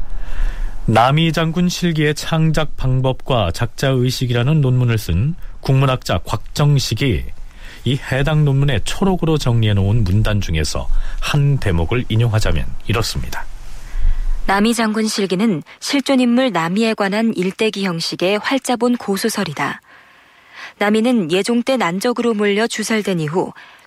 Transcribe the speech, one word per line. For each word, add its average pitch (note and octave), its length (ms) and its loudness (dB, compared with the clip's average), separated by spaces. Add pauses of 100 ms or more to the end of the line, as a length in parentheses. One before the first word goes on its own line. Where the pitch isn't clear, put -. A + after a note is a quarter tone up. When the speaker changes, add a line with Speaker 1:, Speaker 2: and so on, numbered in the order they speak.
(840)
Speaker 1:
남이 C#3 480 2
장군 E3 340 0
실기의 D#3 480 0
창작 D#3+ 640 0
방법과 B2+ 760 0
작자 - 380 -2
의식이라는 B2+ 720 0
논문을 B2 360 2
쓴 G#2 380 0 (240)
국문학자 C3+ 600 0
곽정식이 B2+ 1040 0 (580)
이 C3 160 -2 (100)
해당 D3 360 2
논문의 C#3 400 2
초록으로 F3 520 0
정리해놓은 G#2+ 680 2
문단 G#2+ 340 2
중에서 - 480 -2 (320)
한 C#3+ 380 2
대목을 F#2 500 0
인용하자면 G#2+ 580 2 (220)
이렇습니다. - 580 -2 (1000)
Speaker 2:
남이 G3+ 280 2
장군 A3 340 0
실기는 F#3+ 560 0 (160)
실존인물 B3+ 720 2
남이에 F#3+ 440 0
관한 G#3 380 0
일대기 G3 520 -2
형식의 F3 540 -2
활자본 A#3+ 580 0
고소설이다. G3 840 -4 (1000)
남이는 G#3+ 520 2
예종 A3+ 320 0
때 C4 140 0
난적으로 A#3 560 -2
몰려 G#3 340 0
주살된 G3+ 540 -2
이후 D#3 320 -2 (340)